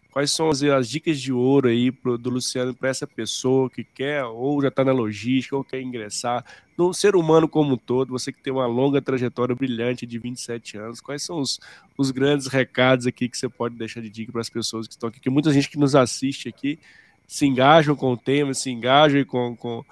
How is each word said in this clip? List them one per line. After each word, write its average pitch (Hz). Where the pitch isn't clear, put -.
quais 143
são 160
as, 139
as 135
dicas 151
de 131
ouro 127
aí 120
pro, 123
do 120
Luciano 127
pra 131
essa 135
pessoa 131
que 123
quer 139
ou 127
já 135
tá 135
na 135
logística 123
ou 135
quer 131
ingressar, 120
num 175
ser 196
humano 160
como 147
um -
todo, 123
você 127
que -
tem 135
uma 131
longa 135
trajetória 123
brilhante 123
de 120
vinte 123
e -
sete 117
anos, 113
quais 143
são 175
os, 131
os 135
grandes 135
recados 127
aqui 127
que -
você 127
pode 120
deixar 113
de 110
dica 110
pras 117
pessoas 113
que -
estão -
aqui? 110
Porque -
muita 147
gente 139
que -
nos 143
assiste 131
aqui 143
se -
engajam 143
com 131
o 117
tema, 139
se -
engajam 139
com, 120
com, 117